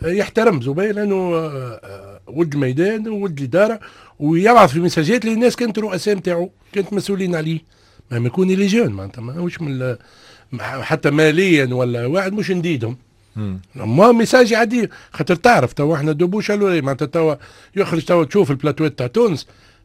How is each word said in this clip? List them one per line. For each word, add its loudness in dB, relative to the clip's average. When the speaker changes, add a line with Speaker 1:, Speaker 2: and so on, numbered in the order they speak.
Speaker 1:
يحترم 0
زبير -2
لأنه، -2
آه، -4
آه، -18
ولد -2
ميدان 0
وولد -6
الإدارة، 0
ويبعث 4
في -2
مساجات 0
للناس 2
كانت -4
رؤساء -2
متاعه، -4
كانت -4
مسؤولين -2
عليه. -4
ما -2
يكون 0
لي 2
جون 2
معناتها، -10
ما -12
هوش -6
من -6
ال-، -4
حتى -4
ماليا 2
ولا -2
واحد -2
مش -4
نديدهم. -4
Speaker 2:
مم. -8
Speaker 1:
ما 4
ميساج 4
عادي، 0
خاطر -2
تعرف 4
توا 0
احنا 0
دوبوش -2
قالوا 0
لي 0
معناتها -2
توا 0
يخرج -2
توا 2
تشوف 2
البلاتوات -2
تاع -2
تونس، 0